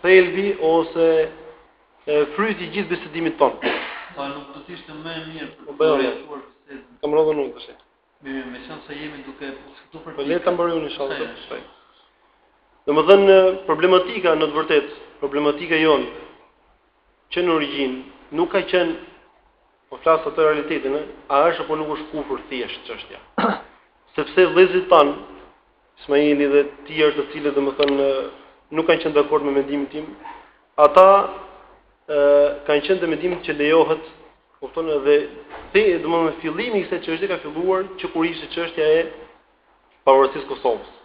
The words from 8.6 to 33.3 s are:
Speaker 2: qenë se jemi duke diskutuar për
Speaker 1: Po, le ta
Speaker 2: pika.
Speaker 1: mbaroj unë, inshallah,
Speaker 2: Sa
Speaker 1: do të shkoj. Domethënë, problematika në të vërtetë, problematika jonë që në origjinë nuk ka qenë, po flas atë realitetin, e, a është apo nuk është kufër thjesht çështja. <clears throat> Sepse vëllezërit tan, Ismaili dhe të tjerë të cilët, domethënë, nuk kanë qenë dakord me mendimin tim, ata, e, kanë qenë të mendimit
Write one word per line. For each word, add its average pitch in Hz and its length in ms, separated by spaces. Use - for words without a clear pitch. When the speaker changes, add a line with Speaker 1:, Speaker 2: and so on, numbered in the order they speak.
Speaker 2:
qenë 156 220
se 143 100
jemi 147 300
duke 135 260
diskutuar - 500
për 160 140
Speaker 1:
Po, 139 80
le 160 80
ta 175 80
Speaker 2:
pika. 180 140
Speaker 1:
mbaroj 170 240
unë, 143 100
inshallah, 143 260
Speaker 2:
Sa 143 80
Speaker 1:
do 117 60
të - 140
shkoj. - 180
Domethënë, 190 460
problematika 180 680
në 156 160
të 151 80
vërtetë, 156 380
problematika 147 580
jonë 143 300
që 180 160
në 165 80
origjinë 139 480
nuk 170 160
ka 185 160
qenë, 170 320
po 127 140
flas 160 240
atë 151 220
realitetin, 147 500
e, 151 60
a 143 220
është 160 120
apo 156 140
nuk 151 160
është 151 160
kufër 139 400
thjesht 123 400
çështja. 101 320
<clears throat> 208 160
Sepse 180 380
vëllezërit 180 380
tan, 151 180
Ismaili 147 480
dhe 143 160
të - 200
tjerë 151 300
të 147 160
cilët, 147 240
domethënë, 139 500
nuk 160 120
kanë 165 180
qenë 151 120
dakord 147 300
me 139 80
mendimin 139 360
tim, 156 160
ata, 185 300
e, 151 120
kanë 147 200
qenë 185 160
të 170 80
mendimit 170 360